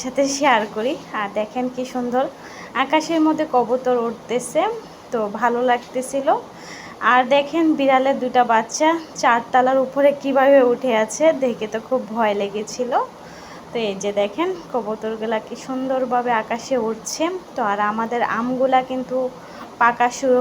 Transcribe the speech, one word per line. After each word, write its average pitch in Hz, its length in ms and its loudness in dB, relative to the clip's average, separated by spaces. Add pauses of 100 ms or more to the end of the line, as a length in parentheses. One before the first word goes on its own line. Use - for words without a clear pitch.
সাথে 262 200 -2 (140)
শেয়ার 269 240 4 (140)
করি। 233 180 -2 (260)
আর 202 80 -4 (120)
দেখেন 233 260 -4 (100)
কি 254 80 -4 (100)
সুন্দর 247 300 0 (600)
আকাশের 311 420 0
মধ্যে 302 200 2 (100)
কবুতর 247 400 2 (120)
উঠতেছে, 247 540 -4 (480)
তো 240 100 -2 (200)
ভালো 240 200 2 (100)
লাগতেছিল। 254 580 -2 (840)
আর 254 100 6 (140)
দেখেন 285 300 2 (100)
বিড়ালের 269 480 4
দুটা 247 280 4
বাচ্চা 233 380 2 (320)
চারতলার 254 640 4
উপরে 277 240 4 (120)
কিভাবে 277 380 6 (120)
উঠে 240 200 0 (120)
আছে, 214 220 0 (180)
দেখে 226 300 -2
তো 226 140 -4
খুব 254 120 0 (140)
ভয় 220 280 2
লেগেছিল। 214 500 -6 (800)
তো - 60 -6 (120)
এই 196 140 -4
যে 202 80 -2 (100)
দেখেন 247 280 -2 (200)
কবুতরগুলা 220 760 -4
কি 240 100 -12 (100)
সুন্দরভাবে 262 680 -2 (100)
আকাশে 226 340 -4 (120)
উঠছে। 220 360 -6 (320)
তো 269 60 -4 (100)
আর 208 80 -2 (120)
আমাদের 226 300 -2 (160)
আমগুলা 254 420 2 (100)
কিন্তু 254 280 -4 (640)
পাকা 240 260 4 (120)
শুরু 254 220 4